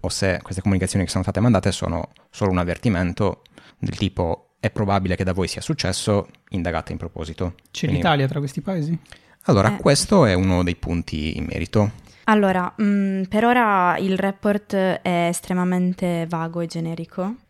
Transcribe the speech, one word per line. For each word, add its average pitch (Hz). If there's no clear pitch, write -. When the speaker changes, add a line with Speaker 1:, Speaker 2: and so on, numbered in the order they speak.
Speaker 1:
o 98
se 92
queste 92
comunicazioni 95
che -
sono 95
state 95
mandate 104
sono 85
solo 101
un 92
avvertimento 90
del -
tipo: -
"È 110
probabile 98
che -
da 92
voi 90
sia -
successo, -
indagate 85
in 82
proposito". 85
Speaker 2:
C'è -
Speaker 1:
Quindi -
Speaker 2:
l'Italia 143
tra 131
questi 143
paesi? 170
Speaker 1:
Allora, 113
Speaker 3:
Eh. -
Speaker 1:
questo 156
è 98
uno 90
dei 87
punti 80
in 76
merito. 104
Speaker 3:
Allora, 190
mm, 196
per 208
ora 208
il 190
report 202
è 180
estremamente 180
vago 165
e 170
generico. 165